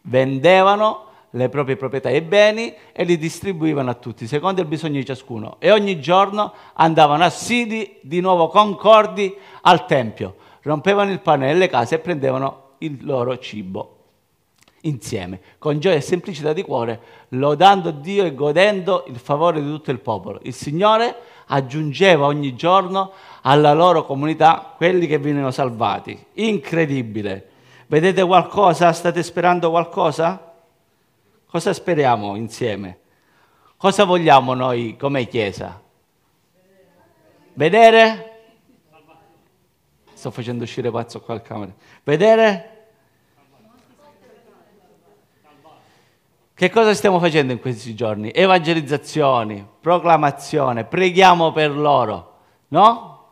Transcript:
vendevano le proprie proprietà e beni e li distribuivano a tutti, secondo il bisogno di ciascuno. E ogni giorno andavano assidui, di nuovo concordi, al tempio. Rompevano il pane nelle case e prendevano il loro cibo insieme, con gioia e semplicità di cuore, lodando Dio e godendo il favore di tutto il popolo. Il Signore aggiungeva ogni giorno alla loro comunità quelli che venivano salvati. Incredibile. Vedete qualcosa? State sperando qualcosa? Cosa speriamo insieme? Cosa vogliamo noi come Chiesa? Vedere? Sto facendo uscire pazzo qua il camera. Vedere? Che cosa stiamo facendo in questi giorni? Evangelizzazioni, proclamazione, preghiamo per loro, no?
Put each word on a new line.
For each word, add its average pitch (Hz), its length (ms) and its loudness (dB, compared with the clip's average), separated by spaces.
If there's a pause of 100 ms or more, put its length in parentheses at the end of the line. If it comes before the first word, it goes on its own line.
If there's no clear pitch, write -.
vendevano 185 1040 2 (260)
le 123 180 -2
proprie 131 280 -4
proprietà 131 320 -6
e 135 140 0
beni 208 520 0 (160)
e - 140 -6
li 175 120 2
distribuivano 156 720 -6
a 120 40 -6
tutti, 117 320 -14
secondo 170 360 -4
il 160 40 -4
bisogno 151 320 -6
di 131 60 -4
ciascuno. 117 560 -12
E 165 100 2
ogni 202 300 2
giorno 196 520 0 (200)
andavano 160 500 4
assidui, 220 800 -2
di 151 180 -6
nuovo 175 300 2
concordi, 202 840 2 (280)
al 170 260 4
tempio. 113 480 -4 (280)
Rompevano 196 500 0
il 175 80 -6
pane 143 260 0
nelle 175 220 2
case 120 260 -2
e 160 60 -4
prendevano 135 760 -6
il 147 240 -10
loro 127 360 -4
cibo 101 520 -14 (960)
insieme, 98 560 -8 (180)
con 151 200 -4
gioia 170 180 0
e 143 40 0
semplicità 156 520 -6
di 175 100 -6
cuore, 117 380 -6 (280)
lodando 165 640 2
Dio 185 320 -4
e 156 100 -4
godendo 180 720 0
il 123 120 -16
favore 151 440 -2
di 143 60 -6
tutto 151 240 -8
il 117 80 -6
popolo. 101 420 -8
Il 127 100 -12
Signore 214 640 0 (300)
aggiungeva 143 800 2
ogni 143 280 -2
giorno 185 580 0 (300)
alla 147 300 6
loro 165 340 4
comunità 156 680 0
quelli 175 300 0
che 151 120 -2
venivano 143 320 -2
salvati. 107 680 -4 (160)
Incredibile. 135 1160 -4 (360)
Vedete 175 380 2
qualcosa? 175 680 2
State 170 300 -4
sperando 170 480 -2
qualcosa? 170 840 -2 (960)
Cosa 175 260 -4
speriamo 117 640 -2
insieme? 101 600 -8 (800)
Cosa 196 280 2
vogliamo 151 500 4
noi 120 420 -4
come 139 300 -4
Chiesa? 98 540 -6 (1700)
Vedere? 220 800 4 (1800)
Sto - 160 -12
facendo 120 340 -10
uscire 117 260 -6
pazzo 113 300 -8
qua - 140 -12
il 107 80 -12
camera. 104 300 -14 (300)
Vedere? 208 720 2 (3750)
Che 180 140 0
cosa 214 240 4
stiamo 190 240 2
facendo 151 340 0
in 113 80 -6
questi 117 360 -10
giorni? 107 360 -6
Evangelizzazioni, 147 1300 -2 (140)
proclamazione, 151 1040 0
preghiamo 175 680 4
per 151 220 -2
loro, 131 640 -2 (300)
no? 190 460 2 (180)